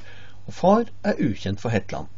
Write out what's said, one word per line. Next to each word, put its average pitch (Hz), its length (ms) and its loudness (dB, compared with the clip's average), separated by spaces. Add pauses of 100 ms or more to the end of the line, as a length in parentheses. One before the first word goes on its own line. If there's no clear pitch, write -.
(480)
Og - 100 -8
far 214 320 6 (160)
er 214 220 2
ukjent 98 340 -2
for 120 80 0
Hetland. 95 480 -2